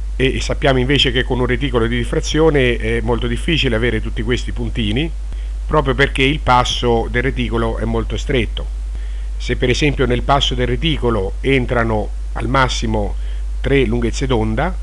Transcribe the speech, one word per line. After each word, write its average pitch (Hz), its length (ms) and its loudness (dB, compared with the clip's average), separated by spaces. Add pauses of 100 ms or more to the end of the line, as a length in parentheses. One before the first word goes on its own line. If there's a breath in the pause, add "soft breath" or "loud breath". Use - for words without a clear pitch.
(160)
e 127 240 0
sappiamo 131 400 2
invece 135 320 2
che 123 100 2
con 120 160 -2
un 123 80 0
reticolo 117 400 0
di 117 100 -2
diffrazione 147 800 2
è 113 240 -2
molto 117 280 0
difficile 131 480 0
avere 110 260 0
tutti 113 200 -4
questi 110 280 -2
puntini, 113 580 -2 (560 loud breath)
proprio 139 300 2
perché 131 300 2
il 143 160 0
passo 120 680 2
del 120 140 0
reticolo 117 560 -2
è 113 60 -2
molto 113 320 -2
stretto. - 500 -2 (680 loud breath)
Se - 180 -2
per 123 160 2
esempio 131 360 2
nel 120 160 0
passo 139 320 2
del 123 120 0
reticolo 120 720 0
entrano 117 680 2 (240)
al - 160 -4
massimo 117 680 0 (460 loud breath)
tre 135 260 4
lunghezze 117 400 0
d'onda, 123 560 0